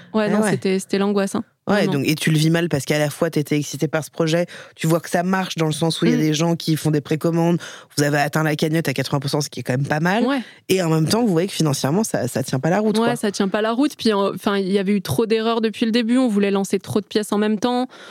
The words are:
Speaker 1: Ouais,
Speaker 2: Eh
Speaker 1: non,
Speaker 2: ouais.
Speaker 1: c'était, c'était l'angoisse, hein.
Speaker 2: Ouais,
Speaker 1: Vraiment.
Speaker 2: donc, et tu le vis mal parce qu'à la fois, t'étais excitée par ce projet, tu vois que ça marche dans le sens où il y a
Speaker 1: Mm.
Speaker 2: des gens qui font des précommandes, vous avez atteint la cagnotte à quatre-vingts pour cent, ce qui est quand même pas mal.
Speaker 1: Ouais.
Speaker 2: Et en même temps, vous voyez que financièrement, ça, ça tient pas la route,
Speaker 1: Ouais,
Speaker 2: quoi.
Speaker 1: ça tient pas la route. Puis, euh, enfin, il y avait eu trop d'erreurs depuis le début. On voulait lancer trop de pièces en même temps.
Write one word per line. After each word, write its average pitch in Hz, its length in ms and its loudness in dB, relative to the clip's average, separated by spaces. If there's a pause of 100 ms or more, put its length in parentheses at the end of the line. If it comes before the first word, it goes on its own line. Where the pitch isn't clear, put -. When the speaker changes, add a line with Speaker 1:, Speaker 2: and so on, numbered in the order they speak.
(140)
Speaker 1:
Ouais, 214 140 0
Speaker 2:
Eh 208 40 0
Speaker 1:
non, 208 80 2
Speaker 2:
ouais. 214 100 2
Speaker 1:
c'était, 190 280 0
c'était 196 200 -2
l'angoisse, 196 380 0
hein. 226 80 -4 (220)
Speaker 2:
Ouais, 202 180 2
Speaker 1:
Vraiment. 151 140 0
Speaker 2:
donc, 127 100 0
et 156 60 2
tu - 160 0
le 156 80 4
vis 156 100 4
mal 170 220 2
parce 143 160 -2
qu'à 151 120 0
la 151 120 0
fois, 170 180 -2
t'étais 151 300 0
excitée 147 300 -4
par 151 140 -2
ce - 80 -14
projet, 165 360 0 (280)
tu - 120 -6
vois 165 140 2
que - 100 -10
ça 175 120 2
marche 185 340 -2
dans 165 100 0
le 156 60 0
sens 160 280 -2
où 170 60 2
il 160 60 6
y - 20 4
a - 20 4
Speaker 1:
Mm. 151 40 0
Speaker 2:
des 156 120 2
gens 165 240 0
qui 160 200 -2
font 151 140 -2
des 151 120 2
précommandes, 165 560 0 (360)
vous 147 80 0
avez 156 140 2
atteint 147 260 0
la 151 140 0
cagnotte 160 320 0
à 135 60 -2
quatre-vingts 139 260 -2
pour 139 80 -4
cent, 151 140 0
ce 143 80 -6
qui - 100 -10
est - 20 -10
quand 123 120 -2
même 139 120 0
pas 151 140 -2
mal. 190 240 2
Speaker 1:
Ouais. 262 160 0 (300)
Speaker 2:
Et 190 120 2
en 165 60 0
même 160 180 2
temps, 214 140 2
vous 247 80 2
voyez 175 180 2
que 202 60 -10
financièrement, 156 520 0
ça, 110 220 -2
ça 180 160 -2
tient - 160 -4
pas 156 120 0
la 196 100 2
route, 214 180 0
Speaker 1:
Ouais, 226 60 2
Speaker 2:
quoi. 240 120 0
Speaker 1:
ça 214 140 -2
tient 196 180 -2
pas 208 120 -2
la 220 120 0
route. 277 260 0
Puis, 226 120 0
euh, 202 240 2
enfin, 202 220 -2
il 190 160 0
y 202 60 2
avait 196 160 0
eu 196 80 0
trop 226 240 0
d'erreurs 220 340 0
depuis 220 240 -2
le 226 80 2
début. 240 240 2
On 262 120 4
voulait 202 220 2
lancer 196 280 0
trop - 240 -2
de - 40 -20
pièces - 260 -2
en 208 60 2
même 214 200 2
temps. 247 280 0 (240)